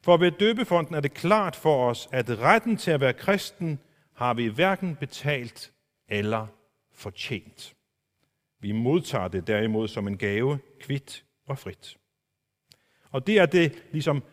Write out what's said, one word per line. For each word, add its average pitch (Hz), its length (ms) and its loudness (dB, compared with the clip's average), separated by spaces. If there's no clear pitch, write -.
For 175 160 6
ved 175 140 6
døbefonden 175 640 0
er 151 60 -2
det 139 140 -4
klart 190 420 0
for 135 320 2
os, - 240 -4
at 120 260 -2
retten 202 380 4
til - 140 -4
at 147 100 2
være 131 120 2
kristen 170 680 -4
har 120 200 0
vi 117 120 -2
hverken 175 500 -2
betalt 135 760 -8
eller 107 380 -2
fortjent. - 840 -12
Vi 104 120 -6
modtager 120 560 -2
det 92 180 -4
derimod 110 420 0
som 101 200 -6
en 98 100 -6
gave, 117 400 -2
kvit - 440 -10
og 139 120 -8
frit. - 380 -16
Og 131 160 -4
det 214 120 4
er 180 80 8
det 165 460 2
ligesom 147 300 0